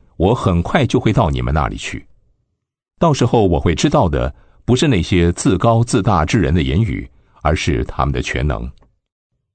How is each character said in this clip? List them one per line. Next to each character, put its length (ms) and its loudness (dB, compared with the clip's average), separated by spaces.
我 180 2
很 280 0
快 240 0
就 120 0
会 140 0
到 160 0
你 140 -4
们 100 -4
那 160 0
里 80 -10
去。 300 -12
到 140 2
时 140 2
候 200 2
我 140 0
会 140 0
知 160 0
道 180 2
的， 260 -2
不 100 2
是 140 2
那 140 2
些 300 2
自 260 0
高 260 2
自 160 0
大 240 2
之 140 0
人 160 2
的 80 2
言 180 0
语， 300 -4
而 140 0
是 300 -2
他 200 -4
们 60 -2
的 100 -4
全 240 -4
能。 240 -6